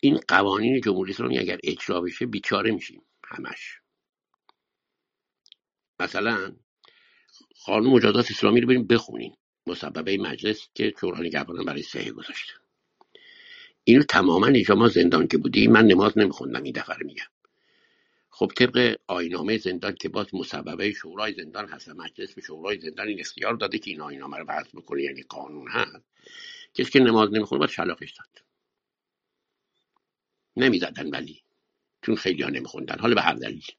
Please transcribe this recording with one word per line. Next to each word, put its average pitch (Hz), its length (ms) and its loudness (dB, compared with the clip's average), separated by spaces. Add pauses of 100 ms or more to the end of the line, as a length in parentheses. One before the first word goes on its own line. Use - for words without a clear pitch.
این - 260 4
قوانین 101 520 2
جمهوری 95 320 -2
اسلامی 127 260 -4
اگر 92 260 -4
اجرا 95 360 -4
بشه 90 260 -6
بیچاره 107 460 -2
می‌شیم - 300 -10 (220)
همش. - 560 -16 (2250)
مثلاً 98 520 -4 (1120)
قانون 110 280 2
مجازات 113 380 6
اسلامی 110 300 4
رو 120 80 -2
بریم 123 180 4
بخونین، - 480 -2 (320)
مصوبهٔ 85 500 -6
مجلس 104 580 -6
که 107 260 -2
شورای 87 260 -4
نگهبان 82 380 -6
برای 73 180 -6
صحیح 57 300 -10
گذاشته. - 400 -14 (1300)
اینو 127 180 10
تماماً 95 440 4
اینجا 120 280 6
ما 113 140 6
زندان 82 380 4
که - 120 0
بودیم، 110 340 4
من 110 140 10
نماز 101 320 6
نمیخوندم، 92 440 0
این - 100 -10
دفعه - 240 -8
رو - 100 -12
می‌گم. - 180 -14 (1080)
خب - 260 -4
طبق 123 400 2 (100)
آیین‌نامهٔ 90 520 -4
زندان 92 360 -6
که - 140 -10
باز 95 260 -6
مصوبهٔ 87 580 -6
شورای 98 420 -8
زندان 90 340 -12
هست - 200 -18
و 78 60 -20
مجلس 90 400 -14
به - 80 -20
شورای 85 380 -8
زندان 82 280 -10
این 98 120 -8
اختیار - 340 -6
داده 98 240 -6
که 98 120 -12
این 78 100 -12
آیین‌نامه 71 380 -14
رو 80 100 -12
وضع 78 260 -8
بکنه، 71 280 -8
یعنی 67 200 -8
قانون 71 460 -16
هست، - 360 -6 (680)
کسی - 160 -4
که 139 100 8
نماز 113 320 6
نمیخونه 110 260 -2
باید 147 120 0
شلاقش - 440 -8
زد. - 260 -20 (2250)
نمیزدن 85 540 0
ولی - 320 -12 (600)
چون 110 120 0
خیلی 87 280 -4
ها 71 80 -4
نمیخوندن، - 480 -8
حالا 117 160 2
به 95 80 2
هر 80 120 2
دلیل. 58 300 -12 (140)